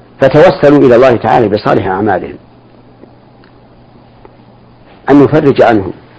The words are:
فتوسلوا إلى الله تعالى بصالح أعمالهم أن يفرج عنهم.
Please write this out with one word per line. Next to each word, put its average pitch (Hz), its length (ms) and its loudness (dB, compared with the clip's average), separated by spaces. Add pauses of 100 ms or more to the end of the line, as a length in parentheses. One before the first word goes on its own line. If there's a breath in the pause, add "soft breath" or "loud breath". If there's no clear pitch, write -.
(220)
فتوسلوا 147 560 2
إلى 131 180 4
الله 123 200 2
تعالى 113 340 -2
بصالح 131 380 -4
أعمالهم 95 500 -6 (2750)
أن 143 140 4
يفرج 135 380 0
عنهم. 110 320 -2 (260)